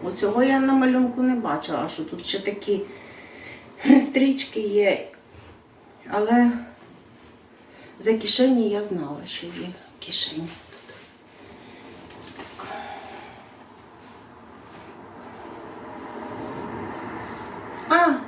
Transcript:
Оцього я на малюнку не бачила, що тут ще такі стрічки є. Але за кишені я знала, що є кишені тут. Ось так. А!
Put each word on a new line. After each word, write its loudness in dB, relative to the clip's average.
Оцього 2
я 4
на 4
малюнку 4
не 2
бачила, -4
що -8
тут -10
ще -2
такі -2
стрічки 2
є. 4
Але 6
за 4
кишені 4
я 0
знала, -6
що -8
є -10
кишені -4
тут. -20
Ось -14
так. -14
А! 6